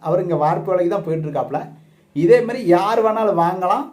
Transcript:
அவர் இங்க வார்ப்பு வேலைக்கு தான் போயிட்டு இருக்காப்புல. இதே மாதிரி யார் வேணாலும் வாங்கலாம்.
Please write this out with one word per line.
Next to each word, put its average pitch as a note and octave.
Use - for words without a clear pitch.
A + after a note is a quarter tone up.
அவர் F3+
இங்க E3
வார்ப்பு F3
வேலைக்கு F3+
தான் F#3+
போயிட்டு D#3+
இருக்காப்புல. C#3
இதே E3+
மாதிரி A#3+
யார் G#3
வேணாலும் G#3+
வாங்கலாம். F#3